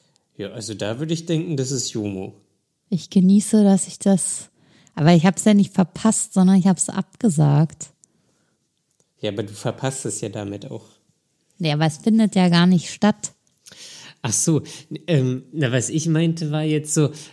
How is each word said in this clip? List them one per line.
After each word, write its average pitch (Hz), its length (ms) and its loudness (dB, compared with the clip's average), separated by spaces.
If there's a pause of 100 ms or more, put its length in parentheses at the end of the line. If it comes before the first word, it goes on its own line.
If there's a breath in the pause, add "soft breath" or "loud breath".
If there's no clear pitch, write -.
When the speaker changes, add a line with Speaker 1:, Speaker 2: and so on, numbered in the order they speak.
(360)
Speaker 1:
Ja, 101 160 -10
also 110 220 -10
da 107 260 -6
würde 160 120 -4
ich 165 140 -6
denken, 165 300 -2
das 131 160 -4
ist 127 200 -6
jomo. 101 420 -8 (540)
Speaker 2:
Ich - 220 -6
genieße, 202 540 4
dass 196 240 2
ich - 100 -16
das, - 500 -2 (460 soft breath)
aber 151 180 4
ich 165 140 6
hab's - 180 0
ja 214 100 6
nicht 202 200 2
verpasst, - 600 -2
sondern 190 220 4
ich 185 120 4
hab's 180 200 0
abgesagt. 147 1000 0 (1300)
Speaker 1:
Ja, 104 120 -6
aber 107 100 -6
du 104 100 -12
verpasst 131 540 -8
es - 140 -8
ja - 80 -8
damit 101 420 -12
auch. 117 140 -16 (720)
Speaker 2:
Ja, 160 140 -2
aber 151 140 0
es 151 100 -2
findet 220 380 2
ja 180 160 4
gar 170 160 4
nicht 180 240 2
statt. - 420 -2 (880 loud breath)
Speaker 1:
Ach 113 140 -4
so, 156 260 0 (460 loud breath)
ähm, 131 380 0 (100)
na, 139 180 -2
was 127 160 0
ich 160 180 -4
meinte, 165 440 0
war 156 140 -4
jetzt 151 280 -2
so, 151 160 2 (240 loud breath)